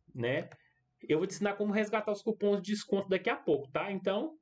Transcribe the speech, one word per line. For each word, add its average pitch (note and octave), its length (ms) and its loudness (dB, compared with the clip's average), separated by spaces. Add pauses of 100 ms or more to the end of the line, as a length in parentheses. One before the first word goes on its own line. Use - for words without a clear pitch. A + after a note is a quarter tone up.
(120)
né? B2+ 360 0 (600)
Eu D3 80 4
vou F3 100 2
te F#3+ 60 -4
ensinar G3+ 220 -2
como G#3 180 0
resgatar G#3 400 0
os G#3 80 -4
cupons G3+ 400 2
de G3+ 120 -6
desconto - 360 0
daqui F#3 220 2
a C#4 60 2
pouco, - 340 0
tá? F3 200 -2
Então, G3 520 0